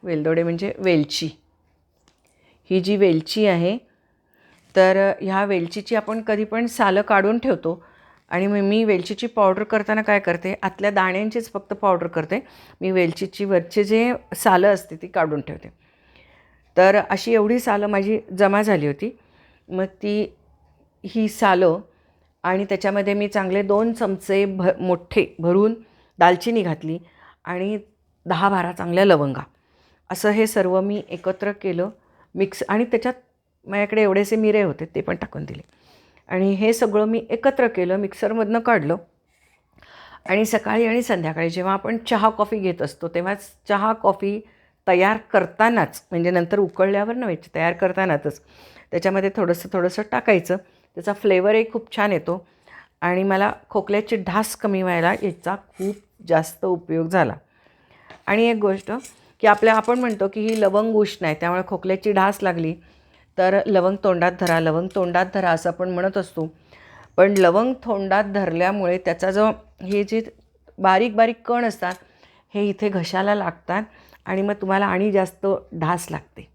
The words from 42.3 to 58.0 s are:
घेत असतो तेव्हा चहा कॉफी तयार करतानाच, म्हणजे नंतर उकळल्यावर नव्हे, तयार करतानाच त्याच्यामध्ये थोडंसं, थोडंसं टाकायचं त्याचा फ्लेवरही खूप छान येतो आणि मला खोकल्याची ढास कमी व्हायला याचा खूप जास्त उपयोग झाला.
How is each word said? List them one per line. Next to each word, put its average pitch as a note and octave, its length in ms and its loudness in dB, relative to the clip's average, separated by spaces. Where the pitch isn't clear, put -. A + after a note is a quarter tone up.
घेत F3+ 220 -2
असतो D3 260 -8
तेव्हा F3 260 -4
चहा G#3 260 0
कॉफी G3+ 480 -2
तयार F#3+ 300 4
करतानाच, G#3+ 920 0
म्हणजे F3 200 0
नंतर F3 280 0
उकळल्यावर G3+ 560 0
नव्हे, A3+ 200 -4
तयार E3 180 0
करतानाच F3 680 -2
त्याच्यामध्ये F#3+ 440 0
थोडंसं, F3 380 -4
थोडंसं F#3 280 -2
टाकायचं F3+ 460 0
त्याचा F3+ 160 -6
फ्लेवरही G3+ 580 2
खूप A3+ 240 -10
छान G#3 160 0
येतो F3 360 -4
आणि F3+ 220 0
मला G3 280 0
खोकल्याची G#3 460 -2
ढास G3 400 -4
कमी G3 260 -2
व्हायला F3 320 0
याचा F#3 420 -6
खूप G3+ 180 -6
जास्त D#3+ 380 0
उपयोग E3+ 420 -2
झाला. E3 260 2